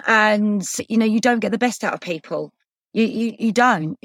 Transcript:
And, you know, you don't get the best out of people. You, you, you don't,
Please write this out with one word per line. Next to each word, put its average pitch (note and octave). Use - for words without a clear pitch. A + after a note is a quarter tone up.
And, G#3+
you A3+
know, A3
you A3
don't A#3+
get G3+
the A3+
best A#3+
out G3
of -
people. D3+
You, A3+
you, A3+
you A3
don't, G3